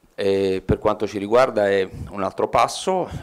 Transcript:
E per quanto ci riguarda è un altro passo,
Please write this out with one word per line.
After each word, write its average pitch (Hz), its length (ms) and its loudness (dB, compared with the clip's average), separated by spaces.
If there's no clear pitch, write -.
E 98 480 0
per 104 160 0
quanto 107 260 0
ci 104 120 -6
riguarda 110 500 2
è 98 180 2
un 101 140 -6
altro 107 240 -2
passo, 131 640 0